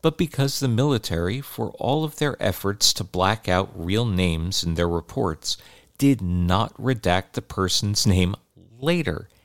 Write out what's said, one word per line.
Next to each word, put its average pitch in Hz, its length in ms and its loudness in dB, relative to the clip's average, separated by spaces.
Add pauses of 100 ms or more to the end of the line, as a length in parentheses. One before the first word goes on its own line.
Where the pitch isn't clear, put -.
but 160 160 0
because 139 420 -2
the 135 80 0
military, 113 720 0
for - 300 -8
all 151 340 -2
of 151 120 -8
their 147 260 -2
efforts 98 500 0
to - 120 -6
black 92 440 0
out 92 260 2
real 98 300 -2
names 90 580 0
in 85 120 0
their 85 140 2
reports, 85 680 -4 (420)
did 139 240 4
not 90 580 2
redact 95 520 0
the 123 100 -6
person's 101 640 0
name 92 280 4 (440)
later 151 500 -2 (160)